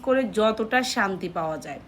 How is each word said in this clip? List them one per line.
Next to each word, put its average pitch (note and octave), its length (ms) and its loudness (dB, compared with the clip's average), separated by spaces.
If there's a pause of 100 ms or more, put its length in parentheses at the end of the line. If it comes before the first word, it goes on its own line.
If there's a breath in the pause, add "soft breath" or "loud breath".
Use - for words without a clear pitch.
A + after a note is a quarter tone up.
করে C4 200 4
যতটা A3 600 2
শান্তি G3 460 -2
পাওয়া D#3+ 280 -4
যায়। C#3 300 -10